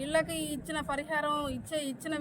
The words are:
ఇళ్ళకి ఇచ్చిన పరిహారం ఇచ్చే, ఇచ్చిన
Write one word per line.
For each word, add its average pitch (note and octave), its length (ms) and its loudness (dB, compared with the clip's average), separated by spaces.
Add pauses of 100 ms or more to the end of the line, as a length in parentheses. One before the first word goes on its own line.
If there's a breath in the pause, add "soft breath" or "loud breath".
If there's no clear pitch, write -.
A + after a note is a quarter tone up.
ఇళ్ళకి D#4+ 340 2 (180)
ఇచ్చిన D#4 240 -2 (120)
పరిహారం D4 580 2
ఇచ్చే, C4 300 -2 (140)
ఇచ్చిన D#4 280 -4